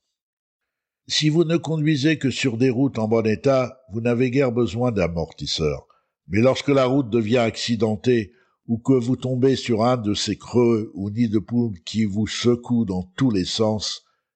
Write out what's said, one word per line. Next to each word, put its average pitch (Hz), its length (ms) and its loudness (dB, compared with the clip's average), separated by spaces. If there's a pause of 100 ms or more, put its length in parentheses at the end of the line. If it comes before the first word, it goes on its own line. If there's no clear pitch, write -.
(1080)
Si 151 220 0
vous 165 140 4
ne 165 140 0
conduisez 156 600 0
que 127 140 -2
sur 113 260 -2
des 131 140 2
routes 127 260 0
en 110 100 -2
bon 113 180 2
état, 123 520 0 (140)
vous 113 100 -6
n'avez 120 300 0
guère 131 200 2
besoin 117 400 0
d'amortisseur. 82 960 -4 (400)
Mais 95 140 0
lorsque 127 280 2
la 135 160 4
route 131 240 0
devient 113 280 2
accidentée, 113 920 0 (340)
ou 117 120 -2
que 135 160 2
vous 123 220 2
tombez 127 400 0
sur 113 280 0
un 123 140 2
de 104 160 -2
ces 98 240 -4
creux 117 580 0
ou 98 160 -6
nids 117 180 0
de 107 100 2
poules 117 420 -4
qui 110 240 -2
vous 104 220 -2
secouent 120 580 0
dans 92 180 -4 (120)
tous 135 140 2
les 95 160 0
sens, 107 600 -2 (300)